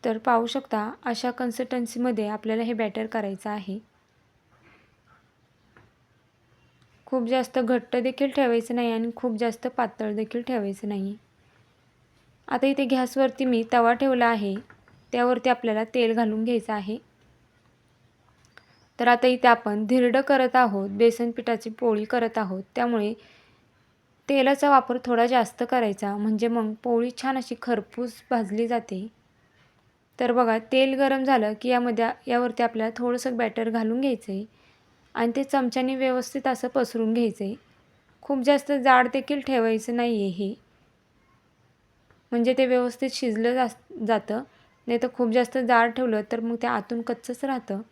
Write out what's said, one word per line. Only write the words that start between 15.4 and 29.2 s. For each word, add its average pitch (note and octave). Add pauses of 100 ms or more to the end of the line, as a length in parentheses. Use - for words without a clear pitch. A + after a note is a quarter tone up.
आपल्याला A3+ (100)
तेल A#3
घालून A3
घ्यायचं A3+
आहे. G#3 (2000)
तर A#3+
आता A#3+
इथे B3+
आपण G#3+
धिरडं B3
करत C4
आहोत, G3+
बेसन A#3
पिठाची A3+
पोळी A3
करत A3+
आहोत, F#3+ (120)
त्यामुळे A#3 (1160)
तेलाचा C#4
वापर B3+
थोडा A#3+
जास्त B3
करायचा, G#3
म्हणजे G#3+
मग A3+ (100)
पोळी A#3+ (120)
छान C4
अशी B3
खरपूस A#3
भाजली A3+
जाते. A3+ (1120)